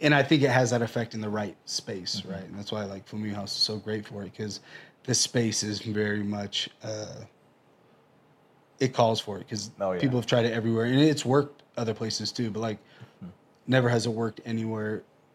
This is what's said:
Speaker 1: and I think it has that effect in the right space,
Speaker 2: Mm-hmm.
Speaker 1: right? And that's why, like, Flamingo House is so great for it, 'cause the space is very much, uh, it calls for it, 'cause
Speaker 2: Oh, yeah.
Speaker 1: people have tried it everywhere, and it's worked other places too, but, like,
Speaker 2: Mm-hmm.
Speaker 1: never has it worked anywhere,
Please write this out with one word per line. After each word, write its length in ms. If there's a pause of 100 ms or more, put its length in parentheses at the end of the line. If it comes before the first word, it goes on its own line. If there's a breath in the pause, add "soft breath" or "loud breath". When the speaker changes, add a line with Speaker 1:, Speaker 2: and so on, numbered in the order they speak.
Speaker 1:
and 140
I 80
think 180
it 80
has 220
that 100
effect 320
in 80
the 80
right 260 (100)
space, 560
Speaker 2:
Mm-hmm. 100
Speaker 1:
right? 120
And 140
that's 140
why, 140
like, 220
Flamingo 280
House 160
is 100
so 160
great 280
for 180
it, 120
'cause 240 (440 loud breath)
the 100
space 500
is 160
very 440
much, 460 (140)
uh, 400 (1600)
it 140
calls 260
for 200
it, 100
'cause 300
Speaker 2:
Oh, 140
yeah. 80
Speaker 1:
people 180
have 60
tried 200
it 80
everywhere, 320
and 140
it's 260
worked 380 (140)
other 160
places 380
too, 200
but, 80
like, 180 (460 soft breath)
Speaker 2:
Mm-hmm. 40 (400)
Speaker 1:
never 220
has 160
it 40
worked 360
anywhere, 580 (320)